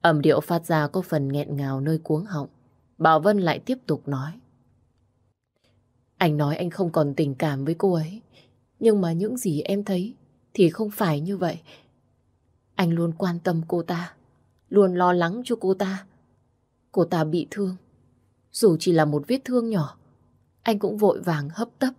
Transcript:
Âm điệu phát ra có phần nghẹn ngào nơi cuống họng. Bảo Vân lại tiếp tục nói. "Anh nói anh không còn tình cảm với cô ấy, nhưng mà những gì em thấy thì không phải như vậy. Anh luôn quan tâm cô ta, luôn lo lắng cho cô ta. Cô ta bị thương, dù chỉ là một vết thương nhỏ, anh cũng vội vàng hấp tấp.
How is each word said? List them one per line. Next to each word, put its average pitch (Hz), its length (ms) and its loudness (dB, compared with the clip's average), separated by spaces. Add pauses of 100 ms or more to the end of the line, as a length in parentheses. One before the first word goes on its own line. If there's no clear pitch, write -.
Âm 156 200 4
điệu 147 180 6
phát 165 260 -4
ra 156 220 0
có 185 140 -4
phần 147 260 -2
nghẹn 143 280 -4
ngào 135 260 -4
nơi 160 160 0
cuống 160 280 -2
họng. 156 220 -8 (500)
Bảo 160 220 4
Vân 202 200 2
lại 165 200 0
tiếp 254 260 -4
tục - 220 -4
nói. 143 240 -6 (1900)
"Anh 156 200 2
nói 147 180 0
anh 175 140 -4
không 170 220 -4
còn 143 240 0
tình 143 200 -2
cảm 139 300 -4
với 165 120 -2
cô 190 160 2
ấy, 170 280 -4 (580)
nhưng 214 220 4
mà 175 100 0
những 208 260 -4
gì 156 240 -2
em 202 220 -4
thấy 196 320 -4 (380)
thì 180 160 4
không 214 200 -4
phải 165 300 -2
như 185 180 -6
vậy. 170 240 -4 (1120)
Anh 170 160 0
luôn 170 260 0
quan 175 220 -2
tâm 165 280 -2
cô 170 160 -2
ta, 170 300 -8 (560)
luôn 190 260 4
lo 180 180 4
lắng 175 320 0
cho 233 160 -2
cô 190 120 2
ta. 190 320 -4 (840)
Cô 175 140 2
ta 165 180 0
bị 156 280 -2
thương, 185 240 -4 (760)
dù 180 280 4
chỉ 185 120 0
là 160 140 6
một 147 220 0
vết 262 180 0
thương 240 240 0
nhỏ, 170 280 -2 (680)
anh 214 160 0
cũng 208 180 -2
vội 208 240 2
vàng 151 280 -2
hấp 220 200 -6 (100)
tấp. 262 200 0